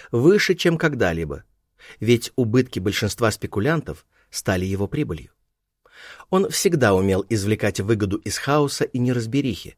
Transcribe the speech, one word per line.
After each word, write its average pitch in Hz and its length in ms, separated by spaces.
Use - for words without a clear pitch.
выше, 175 440
чем 170 240
когда-либо, 85 640
ведь 117 340
убытки 123 460
большинства 104 500
спекулянтов 104 760
стали 92 340
его 98 240
прибылью. 87 420
Он 196 220
всегда 147 420
умел 95 360
извлекать 107 520
выгоду 101 360
из - 200
хаоса 143 480
и - 140
неразберихи, 123 800